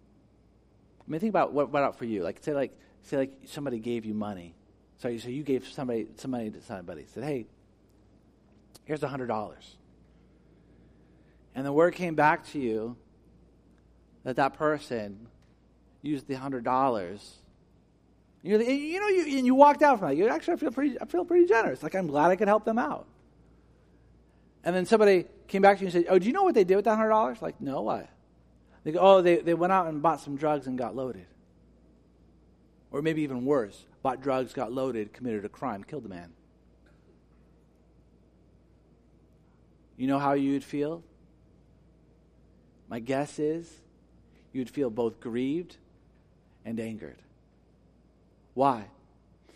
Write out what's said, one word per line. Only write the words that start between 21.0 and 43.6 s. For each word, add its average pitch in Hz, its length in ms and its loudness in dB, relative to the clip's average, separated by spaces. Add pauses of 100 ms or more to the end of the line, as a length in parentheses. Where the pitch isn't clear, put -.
I - 40 -10
feel 349 200 -2
pretty 349 220 6
generous. 359 340 2
Like, 156 140 -4
I'm 190 100 -2
glad 147 240 4
I 185 60 4
could 196 120 0
help 214 160 4
them 226 140 -2
out." 269 300 -4 (1600)
And 175 120 -2
then 185 100 0
somebody 208 400 6 (220)
came 196 160 0
back 196 160 8
to - 20 -12
you 190 60 -2
and 170 60 -4
said, 170 160 2
"Oh, 190 100 6
do 180 80 0
you 240 40 2
know 381 120 2
what 359 100 4
they 214 100 6
did 185 120 2
with 202 100 2
that 220 120 2
hundred 220 120 2
dollars?" 226 320 2
Like, - 180 -8
"No, 139 220 -6
why?" - 260 -6 (760)
They 156 80 -6
go, 165 80 -2
"Oh, 190 240 10
they, 175 140 6
they 165 180 0
went 175 180 0
out 185 140 2
and 156 120 -6
bought 156 220 0
some 143 140 -8
drugs 147 320 -2
and 127 100 -6
got 113 180 -6
loaded." 117 300 -8 (1700)
Or 139 80 -6
maybe 156 200 -2
even 131 240 -6
worse, 131 400 -2 (180)
bought 131 180 -4
drugs, 131 300 -2
got 117 220 -6
loaded, 123 400 -4
committed 110 320 -6
a 104 40 -10
crime, 110 320 -10
killed 139 240 -14
a 101 40 -14
man. 85 240 -16 (3500)
You 127 120 -4
know 139 120 0
how 143 140 2
you'd 139 280 0
feel? 147 400 -6 (1900)
My 113 100 -10
guess 135 400 -4
is 160 320 -4 (800)